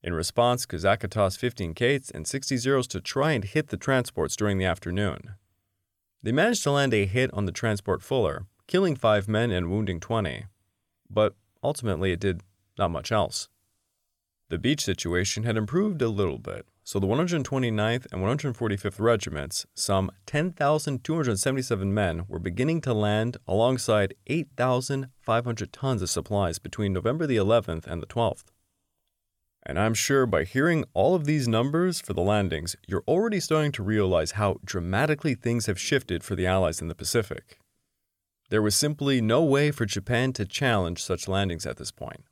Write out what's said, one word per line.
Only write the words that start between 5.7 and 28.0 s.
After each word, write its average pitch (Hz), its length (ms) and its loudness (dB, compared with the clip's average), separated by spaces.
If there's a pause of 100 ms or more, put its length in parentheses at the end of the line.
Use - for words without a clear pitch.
They 110 80 -2
managed 196 320 2
to 147 80 2
land 139 240 4
a 101 100 4
hit 127 300 0
on 101 120 0
the 87 60 -2
transport 104 480 -2
Fuller, 95 460 0 (220)
killing 180 260 2
five 104 320 4
men 110 240 2
and 90 200 0
wounding 95 280 0
twenty. 71 460 -4 (680)
But 104 240 2 (300)
ultimately 98 480 0
it 85 80 -2
did 92 220 -2 (360)
not 90 140 0
much 71 180 -6
else. - 380 -2 (1000)
The 82 80 -4
beach 143 260 0
situation 90 600 -2
had 113 120 0
improved 151 440 -2
a 117 80 2
little 98 300 0
bit, - 280 -12 (160)
so - 160 -6
the 95 80 2
one 113 120 2
hundred 170 260 0
twenty-ninth 117 680 0
and 92 120 -4
one 98 60 0
hundred 135 280 -2
forty-fifth 98 440 -4
Regiments, 92 720 0
some 95 360 0 (160)
ten 170 260 -2
thousand 147 520 0
two 151 100 -2
hundred 127 240 2
seventy-seven 120 540 0
men, 92 360 0
were 82 100 -8
beginning 120 440 0
to 127 120 0
land 107 420 0 (100)
alongside 107 680 2 (120)
eight 151 300 -2
thousand 127 520 -2 (120)
five 120 240 0
hundred 117 300 -6
tons 135 260 -2
of 90 100 -2
supplies 90 480 -2
between 101 340 -4
November 120 340 0
the 127 100 2
eleventh 98 500 2
and 82 140 -6